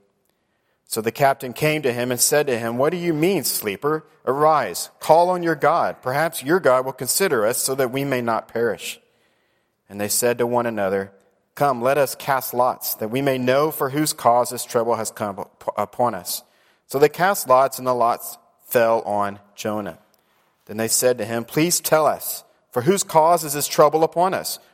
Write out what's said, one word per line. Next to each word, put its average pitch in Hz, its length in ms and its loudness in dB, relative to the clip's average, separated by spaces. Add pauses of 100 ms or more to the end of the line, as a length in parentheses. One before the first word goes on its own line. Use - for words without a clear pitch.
(880)
So - 120 -6
the 110 120 -2
captain 135 420 0
came 151 300 -2
to 123 100 0
him 123 180 -4
and 123 80 -4
said 147 280 2
to 120 120 0
him, 117 180 -4
"What 147 120 0
do 180 80 -2
you 170 160 -2
mean, 156 300 0
sleeper? 143 600 -4 (220)
Arise, 139 640 0 (100)
call 170 300 4
on 180 120 -2
your 165 140 0
god. 143 460 0
Perhaps 147 420 -2
your 165 160 2
god 131 240 4
will 131 80 -6
consider 135 540 0
us 123 140 0
so 131 160 -2
that 131 160 0
we 139 120 -2
may 131 180 0
not 113 260 -2
perish." 113 520 -4 (880)
And 101 140 -10
they 104 80 -2
said 120 300 0
to 120 80 0
one 120 180 0
another, 98 480 -2 (420)
"Come, 123 260 0
let 131 160 2
us 135 180 0
cast - 380 -4
lots, 123 420 -2
that 110 140 -6
we 127 120 -2
may 135 160 0
know 131 340 2
for 143 200 -4
whose 147 200 -2
cause 120 380 2
this 123 160 -8
trouble 117 300 0
has 107 160 -4
come 101 280 -6
up-, - 380 -10
upon 107 360 -2
us." - 300 -10 (440)
So 135 120 -4
they 147 100 6
cast 185 380 0
lots, 131 300 4
and 131 100 -6
the 127 60 2
lots 117 440 -2 (280)
fell 113 380 2
on 101 360 -4 (160)
Jonah. 104 440 -6 (680)
Then 104 100 -16
they 113 140 -4
said 123 300 0
to 104 60 -6
him, 117 200 -6
"Please 165 340 0
tell 156 260 2
us, - 380 -4 (260)
for 123 120 -2
whose 185 220 2
cause 160 420 4
is 139 80 -8
this 143 140 -4
trouble 156 360 4
upon 170 300 0
us? 87 260 -6 (140)